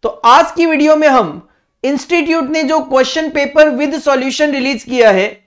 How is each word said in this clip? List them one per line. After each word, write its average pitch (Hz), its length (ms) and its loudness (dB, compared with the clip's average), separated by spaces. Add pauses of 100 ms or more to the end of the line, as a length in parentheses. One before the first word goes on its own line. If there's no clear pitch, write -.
तो 226 60 -4
आज 285 420 2
की 339 140 0
वीडियो 311 300 2
में 302 120 2
हम 240 240 2 (520)
इंस्टीट्यूट 302 680 -2
ने 311 140 -2
जो 311 180 0
क्वेश्चन 269 480 -2
पेपर 302 400 2
with 285 320 -4
solution 269 500 -2
रिलीज 262 320 -4
किया 233 280 2
है 196 360 -2